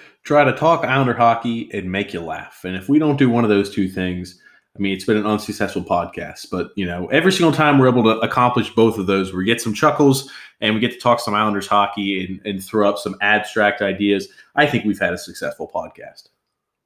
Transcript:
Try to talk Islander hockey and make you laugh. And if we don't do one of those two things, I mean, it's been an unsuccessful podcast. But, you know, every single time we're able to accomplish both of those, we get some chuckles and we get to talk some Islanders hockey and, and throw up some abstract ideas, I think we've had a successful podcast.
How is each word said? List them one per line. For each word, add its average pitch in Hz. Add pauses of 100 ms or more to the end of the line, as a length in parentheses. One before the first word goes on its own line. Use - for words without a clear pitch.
(240)
Try 147
to 131
talk 160
Islander 131
hockey 117
and 92
make 98
you 87
laugh. 80
And 92
if 95
we 147
don't 151
do 131
one 117
of 107
those 101
two 98
things, 90 (340)
I -
mean, 98
it's 95
been 110
an 104
unsuccessful 101
podcast. 85
But, 90
you 98
know, 87
every 160
single 165
time 147
we're 131
able 123
to 110
accomplish 117
both 110
of 92
those, 95
we 92
get 117
some 110
chuckles 143 (300)
and 107
we 107
get 120
to -
talk 120
some 104
Islanders 104
hockey 98
and, 95
and 98
throw 104
up 104
some 98
abstract 104
ideas, 98 (280)
I 147
think 117
we've 101
had 90
a 87
successful -
podcast. - (580)